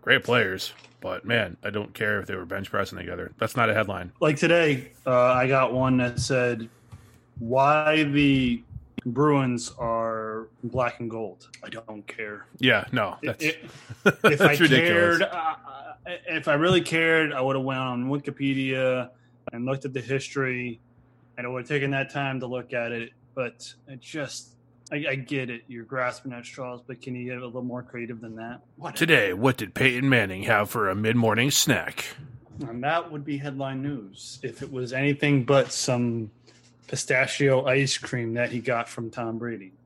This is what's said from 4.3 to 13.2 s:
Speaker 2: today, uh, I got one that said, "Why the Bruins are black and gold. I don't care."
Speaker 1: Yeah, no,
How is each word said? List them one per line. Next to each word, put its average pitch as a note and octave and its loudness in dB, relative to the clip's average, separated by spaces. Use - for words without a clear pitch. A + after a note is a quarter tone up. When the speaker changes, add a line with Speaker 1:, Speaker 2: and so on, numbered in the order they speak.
Speaker 2:
today, D#3+ 2
uh, C3 0
I B2+ 2
got C3 2
one B2+ 2
that B2 0
said, B2 0
"Why D3 4
the C#3 4
Bruins C3 2
are A2+ -4
black A#2+ -2
and A#2 -6
gold. A2 -10
I - -16
don't A2 -14
care." G#2 -12
Speaker 1:
Yeah, A#2 4
no, G#2 -2